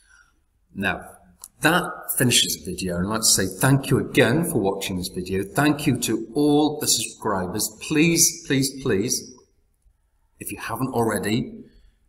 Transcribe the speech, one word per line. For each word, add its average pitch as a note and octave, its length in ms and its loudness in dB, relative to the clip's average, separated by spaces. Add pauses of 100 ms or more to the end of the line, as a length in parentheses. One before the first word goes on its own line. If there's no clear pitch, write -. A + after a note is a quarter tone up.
(760)
Now, F#2+ 280 -2 (600)
that D#3+ 300 2 (260)
finishes - 380 4
the - 160 -8
video, F2+ 260 -4
and F2+ 100 -2
I'd - 20 -2
like A2 120 -2
to - 40 0
say G2+ 200 4
thank C3+ 440 2
you A#2+ 100 4
again B2 440 2
for C3+ 160 -2
watching F#2+ 380 -2
this F2+ 120 -6
video. F#2+ 340 -4
Thank D3 440 0
you B2 140 4
to - 320 -2
all D3 460 4
the B2 80 -6
subscribers. F#2+ 840 -2 (120)
Please, D#3+ 680 2
please, C3+ 340 0
please, A2+ 520 -2 (1080)
if - 120 -12
you G2+ 80 -12
haven't B2 340 -6
already, G#2+ 600 0 (560)